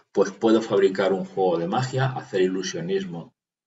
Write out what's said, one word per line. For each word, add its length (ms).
pues 200
puedo 300
fabricar 520
un 120
juego 320
de 100
magia, 400
hacer 340
ilusionismo, 920